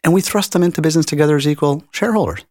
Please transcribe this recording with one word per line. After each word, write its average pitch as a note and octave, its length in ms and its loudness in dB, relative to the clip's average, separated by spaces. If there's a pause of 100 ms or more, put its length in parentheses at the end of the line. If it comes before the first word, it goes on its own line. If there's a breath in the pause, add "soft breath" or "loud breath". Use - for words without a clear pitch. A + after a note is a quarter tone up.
And E3 100 4
we F#3+ 60 4
thrust - 320 -2
them F3 100 2
into F3 180 0
business D#3 260 0
together D3+ 300 2
as C#3+ 120 0
equal D3 420 -2
shareholders. G3+ 600 -2